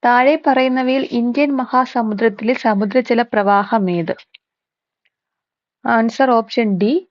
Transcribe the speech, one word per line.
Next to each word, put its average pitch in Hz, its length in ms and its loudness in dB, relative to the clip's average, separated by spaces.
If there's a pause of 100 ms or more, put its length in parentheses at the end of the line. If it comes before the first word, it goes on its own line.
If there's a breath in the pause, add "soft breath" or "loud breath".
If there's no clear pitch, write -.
താഴെ 254 420 2
പറയുന്നവയിൽ 262 640 0
ഇന്ത്യൻ 247 460 0
മഹാസമുദ്രത്തിലെ 233 960 -2
സമുദ്രജല 233 680 0
പ്രവാഹം 202 680 0
ഏത്? 170 240 -4 (1700)
ആൻസർ 233 460 2
ഓപ്ഷൻ 226 480 0
ഡി 202 140 0 (180)